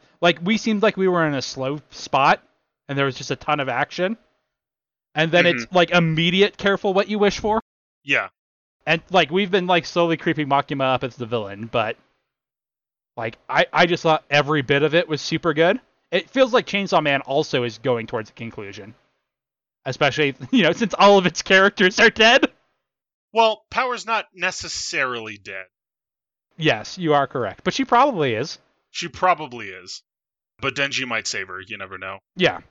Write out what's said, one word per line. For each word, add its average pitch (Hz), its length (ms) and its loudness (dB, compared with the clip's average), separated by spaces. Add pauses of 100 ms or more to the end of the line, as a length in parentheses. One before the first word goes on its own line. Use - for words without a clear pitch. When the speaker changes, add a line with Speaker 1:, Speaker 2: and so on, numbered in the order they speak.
(200)
Speaker 1:
like, 170 220 0
we 214 160 0
seemed 214 240 -2
like 214 160 2
we 190 100 2
were 175 180 2
in 147 100 -2
a 127 60 -4
slow 135 400 -6 (100)
spot, 143 520 0 (460)
and 139 80 -4
there 139 80 2
was 131 100 -4
just - 160 -10
a 135 60 -2
ton 147 240 -4
of 131 80 -4
action. 175 480 -4 (1000)
And 156 160 0
then 175 140 4
it's, 127 200 0
Speaker 2:
Mm-hmm. 185 100 -10
Speaker 1:
like, 175 160 4
immediate 170 680 2
careful 196 360 -2
what 196 140 0
you 208 120 -4
wish 202 200 2
for. 220 220 -2 (420)
Speaker 2:
Yeah. 123 260 0 (560)
Speaker 1:
And, 160 160 0 (100)
like, 170 200 4
we've 185 200 0
been, 180 160 0
like, 175 180 2
slowly 170 320 0
creeping 151 300 -2
Makima 139 480 0
up 123 80 -4
as 127 120 -8
the 123 120 -10
villain, 107 400 -6
but, 113 280 -4 (1200)
like, 117 220 -8 (100)
I, 151 240 2
I 175 140 4
just 170 180 -2
thought 160 260 0
every 143 320 2
bit 139 220 2
of 147 120 0
it 170 120 2
was 151 140 -4
super 160 320 -2
good. 170 260 2 (320)
It 180 180 -2
feels 262 240 2
like 220 120 2
Chainsaw 196 380 0
Man 139 180 2
also 139 420 -2
is 113 140 -6
going 117 300 -2
towards 110 220 -8
a - 40 -20
conclusion. 104 640 -16 (880)
Especially, 139 580 0
<laughs> - 80 -8
you 240 120 4
know, 156 100 4
since 226 220 -4
all 202 220 8
of 185 80 2
its - 180 -2
characters 190 560 4
are 220 100 6
dead. 233 420 4 (800)
Speaker 2:
Well, 220 380 2
Power's 233 380 -4
not 220 260 -2
necessarily 139 1040 -6
dead. 95 300 -14 (880)
Speaker 1:
Yes, 131 400 -2
you 165 160 0
are 139 140 2
correct. 107 360 -8
But 190 120 -4
she 269 100 -2
probably 208 480 2
is. 123 240 -6 (320)
Speaker 2:
She - 180 -10
probably 147 640 -2
is. 92 320 -18 (580)
But 135 160 -2
Denji 131 320 -2
might 110 200 -4
save 95 200 -6
her, 95 140 -12
you 104 160 -14
never 95 220 -12
know. 95 200 -10 (160)
Speaker 1:
Yeah. 123 360 0